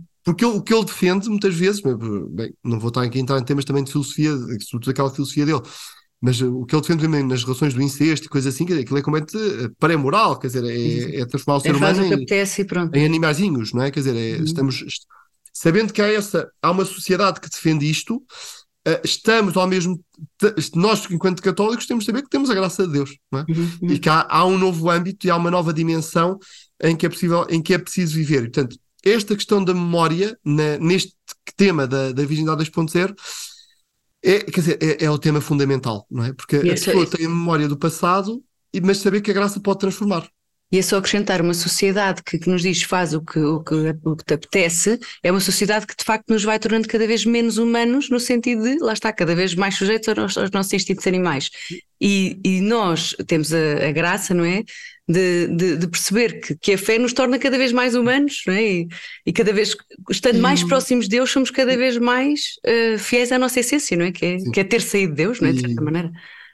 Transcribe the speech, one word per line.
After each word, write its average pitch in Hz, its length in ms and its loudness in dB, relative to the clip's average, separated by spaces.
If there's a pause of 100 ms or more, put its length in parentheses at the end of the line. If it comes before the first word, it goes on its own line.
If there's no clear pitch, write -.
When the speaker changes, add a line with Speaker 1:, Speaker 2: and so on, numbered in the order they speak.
(260)
Speaker 1:
Porque 175 180 0
ele, 233 140 2
o 165 60 -2
que 220 100 0
ele 226 100 4
defende, 190 460 0
muitas 202 240 0
vezes, 190 280 0
bem, 110 720 -4 (120)
não 117 160 -2
vou 113 100 -4
estar 123 140 0
aqui 123 160 -2
a - 20 0
entrar 135 160 0
em 131 80 -2
temas 143 180 -2
também 139 200 -2
de 135 80 -8
filosofia, 151 400 -2 (280)
sobretudo 117 300 -6
aquela 135 240 0
filosofia 147 320 -2
dele, 147 160 0 (580)
mas, 120 220 0
eh, 131 40 2
o 127 200 -2
que 123 80 -2
ele 156 80 2
defende 160 220 0
também 156 200 2
nas 127 200 0
relações 131 320 0
do 127 60 0
incesto 147 440 0
e - 40 -20
coisas 139 260 0
assim, 165 100 -2
quer 180 80 -2
dizer, 147 120 0
aquilo 131 120 -2
é 139 60 0
completamente, 156 640 -2
eh, 113 40 -6 (100)
pré-moral, 160 600 2
quer 139 80 -6
dizer, 123 180 -4
é, 117 100 -4
Speaker 2:
Sim, 120 260 -2
sim. - 200 -6
Speaker 1:
é 120 60 -4
transformar 143 300 0
o - 20 2
Speaker 2:
É - 20 0
Speaker 1:
ser 143 140 2
Speaker 2:
faz 190 220 4
Speaker 1:
humano 190 40 2
Speaker 2:
o 190 60 2
que 160 60 2
Speaker 1:
em, 143 40 2
Speaker 2:
apetece 196 460 -2
e - 20 -2
pronto. 175 320 -4
Speaker 1:
em 151 80 4
animaizinhos, 156 680 0
não 120 120 0
é? 139 80 -2
Quer 143 80 -4
dizer, 135 160 0
é, 113 220 -4
Speaker 2:
Uhum. 160 60 -2
Speaker 1:
estamos, 139 380 -2
est-, - 240 -12 (480)
sabendo 208 400 0
que 214 80 0
há 208 100 2
essa, 202 380 -2 (100)
há 160 120 2
uma 185 140 2
sociedade 185 540 -2
que - 80 -16
defende 151 400 0
isto, 190 360 -4 (600)
eh, - 200 0
estamos 214 520 2
ao 185 120 2
mesmo 185 360 -2 (360)
te-, 208 160 2 (200)
nós, 208 360 2
enquanto 180 320 -2
católicos, 208 420 0
temos 233 180 -2
de - 40 -4
saber 247 160 -2
que - 60 -20
temos 277 200 0
a 220 60 2
graça 185 320 0
de 156 60 -4
Deus, 139 220 -2 (160)
não 135 100 -4
é? 156 60 -8
Speaker 2:
Uhum, 170 320 0
uhum. 180 120 -2
Speaker 1:
E - 80 2
que 165 100 2
há, 160 180 4
há 165 160 2
um 185 140 4
novo 175 320 2
âmbito 175 380 0
e - 20 4
há 170 60 4
uma 170 160 0
nova 175 200 0
dimensão 165 680 0 (420)
em 165 140 4
que 160 100 0
é 170 40 0
possível, 170 380 0
em 165 140 0
que 180 140 2
é - 20 0
preciso 170 380 -2
viver. 151 240 2
E, 117 100 -2
portanto, 127 300 -2 (240)
esta 208 320 2
questão 202 280 0
da 180 80 2
memória, 170 720 0
na, 151 360 0
neste 175 340 0 (420)
tema 170 300 4
da, 135 260 -2
da 135 140 -2
virgindade 156 320 0
dois 156 120 -2
ponto 165 220 -2
zero, 185 220 0 (1120)
é, 202 160 4
quer - 220 -2
dizer, 156 200 0
é, 156 240 2
é 151 60 2
o 151 80 0
tema 151 200 2
fundamental, 135 680 0
não 120 160 -4
é? 131 80 -6
Porque - 240 -4
Speaker 2:
E 165 120 2
Speaker 1:
a - 40 4
Speaker 2:
essa - 120 -2
Speaker 1:
pessoa 185 180 2
Speaker 2:
é - 20 2
Speaker 1:
tem 165 220 -4
a - 20 -2
memória 165 380 0
do 143 100 -4
passado, 190 680 -2 (300)
e, 190 80 -4
mas 196 160 4
saber 202 240 0
que 208 80 -2
a 202 40 0
graça 202 260 0
pode 196 200 -2
transformar. 190 480 -2 (440)
Speaker 2:
E 185 80 4
é - 20 4
só 190 160 0
acrescentar, 190 440 0
uma 170 120 2
sociedade 190 720 0
que, - 160 -6
que 170 100 -2
nos 180 140 2
diz 180 180 0
"faz 180 320 0
o 156 80 -2
que, 160 160 -8
o 156 260 0
que, 156 120 -2 (280)
o 156 120 -2
que 156 100 -14
te - 80 0
apetece", 190 640 0 (220)
é 175 100 2
uma 196 80 2
sociedade 208 460 0
que - 100 -16
de - 80 -10
facto 220 240 -2
nos 220 160 2
vai 220 140 0
tornando 220 300 0
cada 220 180 0
vez 214 180 0
menos 233 360 2
humanos, 233 500 2
no 247 100 2
sentido 240 440 0
de, 262 160 0
lá 226 140 0
está, 214 200 -4
cada 170 220 0
vez 180 180 0
mais 196 220 0
sujeitos 220 340 0
aos, 214 260 -2
aos 196 140 -2
nossos 196 240 -2
instintos 190 320 -2
animais. 180 460 0 (500)
E, 190 420 0
e 185 180 2
nós 196 540 0 (120)
temos 160 260 0
a, 156 340 0
a 156 40 0
graça, 175 420 0
não 175 100 2
é? 185 200 0 (440)
De, 175 480 2
de, 170 220 2
de 175 100 0
perceber 196 540 0
que, - 160 -8
que - 160 2
a 190 60 2
fé 226 180 2
nos 240 160 2
torna 254 240 2
cada 254 220 2
vez 254 120 2
mais 247 220 2
humanos, 254 540 2
não 185 80 2
é? 214 80 2
E, 180 240 0 (360)
e 170 80 0
cada 202 220 2
vez, 202 220 0 (340)
estando 233 320 2
mais 262 220 2
Speaker 1:
E 175 40 -2
Speaker 2:
próximos 254 380 2
de 190 60 -4
Deus, 247 180 2
somos 262 220 2
cada 262 260 2
vez 247 220 2
mais, 254 560 0 (100)
eh, 226 320 2
fiéis 240 340 0
à 254 60 2
nossa 254 220 2
essência, 269 360 0
não 170 100 2
é? 185 60 0
Que 175 140 -4
é, 175 140 -2
Speaker 1:
Sim. 185 120 -4
Speaker 2:
que 202 80 2
é 196 40 2
ter 220 180 2
saído 190 320 0
de 135 40 -4
Deus, 202 220 0
não - 80 4
é? 131 60 4
De 127 80 0
certa 120 180 -2
Speaker 1:
E 151 60 -2
Speaker 2:
maneira. 170 260 -4 (420)